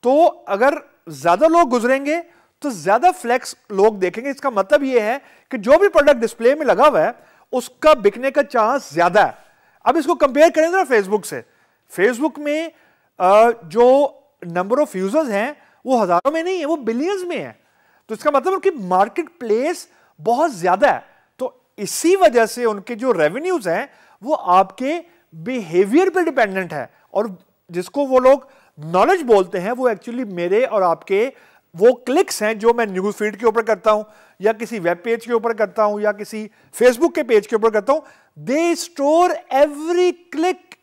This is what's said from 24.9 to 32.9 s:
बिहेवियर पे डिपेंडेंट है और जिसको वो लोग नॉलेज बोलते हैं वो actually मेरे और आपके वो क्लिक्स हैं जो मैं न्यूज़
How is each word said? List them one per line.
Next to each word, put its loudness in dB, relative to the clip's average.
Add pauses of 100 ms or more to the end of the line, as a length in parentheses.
बिहेवियर 0
पे -2
डिपेंडेंट -2
है -10 (220)
और -4 (320)
जिसको -4
वो 2
लोग 4 (320)
नॉलेज 0
बोलते 2
हैं -4
वो 0
actually -8
मेरे -2
और -2
आपके -2 (440)
वो 6
क्लिक्स -2
हैं -2
जो 2
मैं 0
न्यूज़ -6